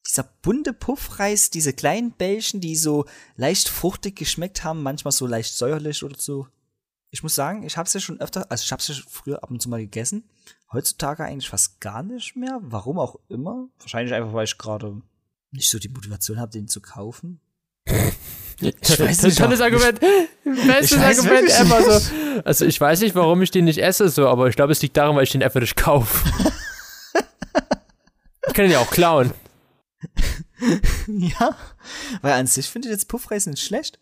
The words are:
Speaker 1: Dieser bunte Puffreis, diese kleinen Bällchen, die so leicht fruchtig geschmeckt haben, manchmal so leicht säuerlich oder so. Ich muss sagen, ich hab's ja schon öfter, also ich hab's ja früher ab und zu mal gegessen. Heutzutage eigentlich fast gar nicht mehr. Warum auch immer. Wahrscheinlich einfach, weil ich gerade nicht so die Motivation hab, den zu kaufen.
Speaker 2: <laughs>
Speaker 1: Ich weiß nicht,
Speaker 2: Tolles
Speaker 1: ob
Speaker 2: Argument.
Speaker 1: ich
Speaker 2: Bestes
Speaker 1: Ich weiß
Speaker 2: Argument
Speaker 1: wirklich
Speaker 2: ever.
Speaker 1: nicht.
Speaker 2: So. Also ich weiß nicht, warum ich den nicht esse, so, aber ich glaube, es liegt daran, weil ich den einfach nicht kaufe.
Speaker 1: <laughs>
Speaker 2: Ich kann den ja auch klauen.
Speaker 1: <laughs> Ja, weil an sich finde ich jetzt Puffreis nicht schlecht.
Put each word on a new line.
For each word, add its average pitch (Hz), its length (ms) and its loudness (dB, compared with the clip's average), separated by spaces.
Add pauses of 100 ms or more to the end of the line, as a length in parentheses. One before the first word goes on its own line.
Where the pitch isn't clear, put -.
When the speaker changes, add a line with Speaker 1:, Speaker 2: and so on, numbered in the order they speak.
Speaker 1:
Dieser - 160 -2 (180)
bunte 262 320 -2
Puffreis, - 760 -2
diese 151 220 -2
kleinen 202 400 -2
Bällchen, 208 480 -4
die 160 140 -6
so 151 300 0 (300)
leicht 151 340 -2
fruchtig 196 460 -6
geschmeckt - 480 -8
haben, 160 180 -6
manchmal 143 300 -6
so 131 160 -2
leicht 113 280 -4
säuerlich 147 480 -4
oder 139 140 -14
so. 139 300 -10 (640)
Ich - 100 -12
muss 156 140 -4
sagen, 180 280 -6
ich - 140 -10
hab's 175 160 -4
ja 196 60 -4
schon - 220 -10
öfter, - 280 -10
also 117 140 -6
ich - 80 -6
hab's - 160 -8
ja 151 80 -8 (120)
früher - 360 -12
ab - 80 -14
und 120 100 -8
zu 123 80 -8
mal 117 120 -6
gegessen. 117 420 -8 (480)
Heutzutage 143 540 -6
eigentlich - 240 -12
fast - 320 -4
gar 107 220 -12
nicht 226 320 -14
mehr. 262 260 -10
Warum 123 360 -8
auch 139 200 -6 (120)
immer. 220 380 -10 (120)
Wahrscheinlich 120 340 -6
einfach, 113 200 -4
weil 113 120 -2
ich - 120 -8
gerade 107 440 -10 (500)
nicht 135 180 -2
so - 100 -2
die 101 100 -10
Motivation 107 500 -10
hab, 117 120 -10
den 107 160 -12
zu 104 140 -8
kaufen. 156 600 -16 (440)
Speaker 2:
<laughs> - 60 -4 (680)
Speaker 1:
Ich 147 380 0
weiß 156 240 2
nicht, 175 140 4
Speaker 2:
Tolles 233 240 4
Speaker 1:
ob 240 60 4
Speaker 2:
Argument. 233 340 4 (420)
Speaker 1:
ich 262 240 2
Speaker 2:
Bestes 277 240 6
Speaker 1:
Ich 285 80 6
weiß 269 200 6
Speaker 2:
Argument 254 280 6
Speaker 1:
wirklich - 140 6
Speaker 2:
ever. 233 180 8
Speaker 1:
nicht. 277 560 4
Speaker 2:
So. 220 80 -4
Also - 220 2
ich - 160 0
weiß 156 180 4
nicht, 202 160 0
warum 175 260 4
ich 185 100 2
den 185 120 4
nicht 160 180 4
esse, 185 280 4
so, 139 180 4
aber 127 220 4
ich 113 80 0
glaube, 143 160 4
es - 80 0
liegt - 160 0
daran, 147 180 4
weil 139 80 6
ich 131 80 2
den 135 100 0
einfach 127 200 2
nicht - 160 -2
kaufe. 143 520 2 (140)
Speaker 1:
<laughs> 311 100 2 (2000)
Speaker 2:
Ich - 40 -4
kann 202 120 4
den 185 80 6
ja 139 60 6
auch 117 120 2
klauen. 160 400 4 (720)
Speaker 1:
<laughs> - 1040 0
Ja, 208 480 0 (680)
weil 139 120 2
an 127 140 2
sich 135 220 -2
finde 240 200 -10
ich - 20 -6
jetzt 208 160 -6
Puffreis 214 380 -6
nicht 147 180 -8
schlecht. - 380 -8